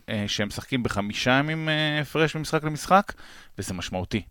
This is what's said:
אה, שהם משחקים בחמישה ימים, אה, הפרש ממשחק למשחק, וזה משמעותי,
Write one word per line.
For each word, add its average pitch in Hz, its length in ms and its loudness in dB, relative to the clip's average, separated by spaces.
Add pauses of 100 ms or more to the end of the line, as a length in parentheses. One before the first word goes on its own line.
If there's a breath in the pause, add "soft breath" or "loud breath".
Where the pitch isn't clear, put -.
אה, 107 180 -2
שהם 104 220 -2
משחקים 120 340 -4
בחמישה 104 480 0
ימים, 156 380 2
אה, 151 320 0
הפרש 151 360 0
ממשחק 151 280 -2
למשחק, 156 480 4 (460 soft breath)
וזה 95 160 -4
משמעותי, 92 560 -2